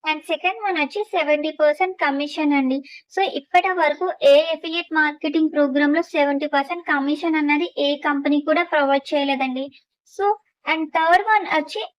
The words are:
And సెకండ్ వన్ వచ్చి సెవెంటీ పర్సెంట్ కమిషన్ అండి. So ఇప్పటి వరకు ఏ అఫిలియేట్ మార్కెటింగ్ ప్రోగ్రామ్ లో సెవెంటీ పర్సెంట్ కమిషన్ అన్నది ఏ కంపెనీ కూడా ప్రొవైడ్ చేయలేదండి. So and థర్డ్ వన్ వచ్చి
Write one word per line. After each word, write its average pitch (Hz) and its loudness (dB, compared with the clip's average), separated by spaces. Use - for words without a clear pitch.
And 311 -2
సెకండ్ 370 -4
వన్ 359 -2
వచ్చి 339 -6
సెవెంటీ 302 0
పర్సెంట్ 339 2
కమిషన్ 294 -2
అండి. 262 0
So 381 -2
ఇప్పటి 359 0
వరకు 302 0
ఏ 277 10
అఫిలియేట్ 320 -6
మార్కెటింగ్ 302 0
ప్రోగ్రామ్ 285 2
లో 339 -2
సెవెంటీ 285 0
పర్సెంట్ 339 -4
కమిషన్ 302 0
అన్నది 294 0
ఏ - 2
కంపెనీ 285 0
కూడా 339 2
ప్రొవైడ్ 277 2
చేయలేదండి. 269 -2
So 392 -2
and 320 -2
థర్డ్ 349 4
వన్ 415 2
వచ్చి 359 -8